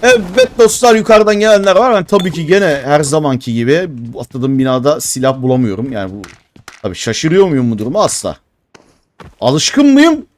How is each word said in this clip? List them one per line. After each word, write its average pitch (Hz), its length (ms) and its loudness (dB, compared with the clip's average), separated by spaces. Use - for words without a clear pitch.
Evet 240 460 0
dostlar, 233 360 4
yukarıdan 214 460 2
gelenler 202 360 2
var. 240 180 2
Ben 190 100 0
tabii 185 280 -2
ki 165 140 -8
gene 170 380 2
her 147 180 2
zamanki 139 520 -2
gibi 147 360 0
atladığım 135 400 -4
binada 131 420 0
silah 131 420 -4
bulamıyorum. 127 500 -2
Yani 95 220 -8
bu, 101 80 -14
tabii 95 120 -8
şaşırıyor 160 520 0
muyum 131 240 0
bu 110 80 -4
duruma? 143 260 -2
Asla. 92 320 -6
Alışkın 156 460 0
mıyım? 294 400 4